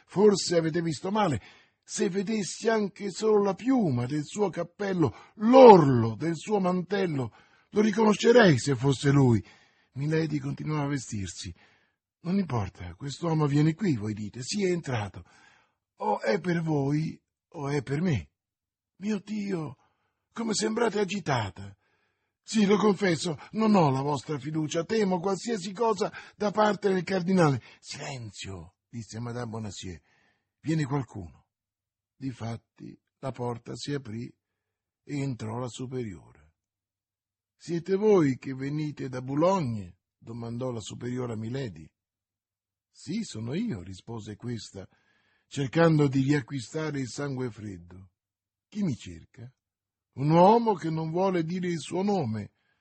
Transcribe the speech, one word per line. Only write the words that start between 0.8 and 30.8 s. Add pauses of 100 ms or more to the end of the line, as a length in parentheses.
visto
male. (420)
Se
vedessi
anche
solo
la
piuma
del
suo
cappello, (220)
l'orlo
del
suo
mantello, (360)
lo
riconoscerei
se
fosse
lui." (500)
Milady
continuava
a
vestirsi. (680)
"Non
importa,
quest'uomo
viene
qui,
voi
dite.
Sì,
è
entrato. (760)
O
è
per
voi, (300)
o
è
per
me. (680)
Mio
Dio, (560)
come
sembrate
agitata." (680)
"Sì,
lo
confesso, (140)
non
ho
la
vostra
fiducia.
Temo
qualsiasi
cosa (240)
da
parte
del
cardinale." (180)
"Silenzio", (140)
disse
Madame
Bonacieux. (580)
"Viene